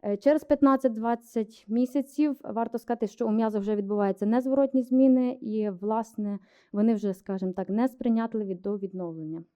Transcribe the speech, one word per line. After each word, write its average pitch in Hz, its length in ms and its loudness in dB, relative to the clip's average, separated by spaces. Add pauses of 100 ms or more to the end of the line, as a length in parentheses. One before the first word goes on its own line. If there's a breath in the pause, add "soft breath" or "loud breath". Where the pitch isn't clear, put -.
Е, 202 120 -2
через 302 280 2
п'ятнадцять-двадцять 240 1200 0
місяців 269 760 0
варто 226 340 -6
сказати, 226 280 -4
що 220 220 -4
у - 20 0
м'язах 214 320 0
вже 208 140 -2
відбуваються 202 500 0
незворотні 262 560 2
зміни, 254 580 4
і, 214 300 -4
власне, 208 680 -4 (340 soft breath)
вони 220 220 2
вже, 202 200 -2
скажімо 190 380 -6
так, 185 160 -6
несприйнятливі 226 880 -2
до 202 240 -6
відновлення 165 680 -8 (120)